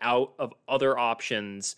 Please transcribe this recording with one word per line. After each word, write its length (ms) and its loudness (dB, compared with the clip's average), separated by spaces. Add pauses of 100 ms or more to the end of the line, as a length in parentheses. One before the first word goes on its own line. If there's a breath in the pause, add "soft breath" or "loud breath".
out 380 2
of 120 -4 (160)
other 300 2
options, 800 -2